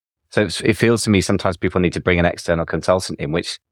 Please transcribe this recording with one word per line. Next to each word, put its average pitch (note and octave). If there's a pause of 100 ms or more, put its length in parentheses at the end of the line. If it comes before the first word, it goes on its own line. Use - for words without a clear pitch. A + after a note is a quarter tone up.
(300)
so A2
it's, F#2+
it -
feels A#2
to -
me G2
sometimes F#2
people F#2
need E2+
to E2+
bring F2+
an E2+
external E2+
consultant F2
in, D2
which - (140)